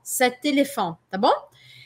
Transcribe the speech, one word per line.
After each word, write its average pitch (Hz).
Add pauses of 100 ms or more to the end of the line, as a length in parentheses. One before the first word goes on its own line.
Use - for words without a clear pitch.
Cet -
éléphant, 269 (120)
tá 190
bom? 370 (360)